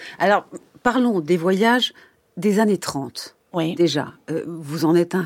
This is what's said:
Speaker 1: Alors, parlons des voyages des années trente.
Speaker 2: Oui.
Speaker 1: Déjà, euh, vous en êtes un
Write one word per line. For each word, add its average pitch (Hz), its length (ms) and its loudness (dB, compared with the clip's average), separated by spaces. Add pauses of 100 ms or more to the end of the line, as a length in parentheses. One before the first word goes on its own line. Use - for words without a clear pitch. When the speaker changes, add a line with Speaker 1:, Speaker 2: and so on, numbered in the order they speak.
(200)
Speaker 1:
Alors, 190 260 2 (380)
parlons 240 360 2
des 160 160 0
voyages 202 580 2 (440)
des 196 220 0
années 214 180 2
trente. - 580 -10 (160)
Speaker 2:
Oui. 165 240 -2
Speaker 1:
Déjà, 151 380 0 (180)
euh, 160 160 -6
vous 160 380 -6
en 160 100 4
êtes 170 200 2
un 180 100 -2